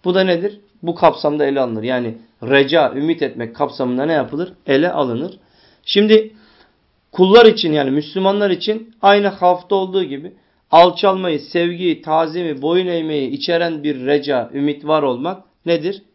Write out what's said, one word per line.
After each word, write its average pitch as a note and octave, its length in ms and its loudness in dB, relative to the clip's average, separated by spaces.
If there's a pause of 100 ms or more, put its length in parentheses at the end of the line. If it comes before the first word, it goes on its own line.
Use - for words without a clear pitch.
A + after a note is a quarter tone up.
Bu F3+ 100 -2
da F#3+ 100 2
nedir? F#3 360 -2 (220)
Bu E3 120 -6
kapsamda D3+ 500 0
ele C#3 160 0
alınır. A2+ 220 -4
Yani B2 360 -4 (240)
reca, C#3 520 2
ümit D#3 280 -2
etmek A#2 340 -8
kapsamında C3 500 -4
ne E3 60 -2
yapılır? C#3+ 400 -4 (140)
Ele D3 260 2
alınır. D3 460 -4 (460)
Şimdi G#3+ 480 2 (800)
kullar G3+ 340 6
için, F3 260 4
yani C#3 180 -2
Müslümanlar F#3+ 600 -2
için G#3+ 520 -6
aynı G3+ 260 4
havfta F3+ 460 0
olduğu F#3+ 300 -2
gibi C#3 280 -10 (380)
alçalmayı, F3+ 680 4
sevgiyi, E3+ 640 -2
tazimi, D#3+ 600 -4
boyun F3 240 0
eğmeyi D#3 440 -4
içeren E3 520 -4
bir C3 240 -6
reca, C#3 480 -2
ümit C#3+ 320 -4
var D#3 160 0
olmak C#3+ 400 -4 (240)
nedir? E3+ 360 -4 (120)